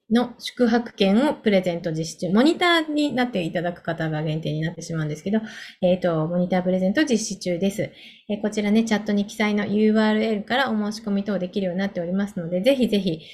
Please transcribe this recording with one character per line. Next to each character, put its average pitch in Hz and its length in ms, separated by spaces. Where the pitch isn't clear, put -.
の 247 260
宿 - 300
泊 226 260
券 214 340
を 277 60
プ - 160
レ 190 100
ゼ 180 140
ン 170 80
ト 170 80
実 160 140
施 - 140
中。 180 140
モ 220 100
ニ 330 140
タ 339 300
ー 302 60
に 294 220
な 247 100
っ 247 80
て 185 100
い 160 80
た 170 120
だ 175 100
く - 100
方 160 280
が 151 120
限 156 180
定 151 120
に 156 80
な 165 100
っ 165 60
て 160 60
し 165 120
ま 160 80
う 151 40
ん - 20
で 151 80
す - 80
け 196 80
ど、 220 80
え 185 140
ー 180 60
と、 160 280
モ 175 80
ニ 180 120
タ 185 100
ー 175 40
プ 180 80
レ 185 80
ゼ 185 100
ン 208 60
ト 311 100
実 247 140
施 202 220
中 175 180
で 196 140
す。 147 180
え 214 60
ー、 208 80
こ 208 80
ち 208 120
ら 208 80
ね、 226 140
チ 220 100
ャ 202 60
ッ 214 40
ト 214 80
に 202 140
記 - 80
載 208 220
の 208 100
ユ 214 260
ー 220 160
ア 214 40
ー - 20
ル 214 80
エ 220 140
ル 202 80
か 240 120
ら 262 140
お 214 220
申 214 40
し - 80
込 208 60
み 196 140
等 202 160
で 180 80
き 196 120
る 190 60
よ 175 60
う - 20
に 185 60
な 196 60
っ 190 40
て 185 100
お 165 60
り 175 60
ま 202 160
す 196 100
の 165 100
で、 180 120
ぜ 262 160
ひ 247 120
ぜ 202 120
ひ、 165 220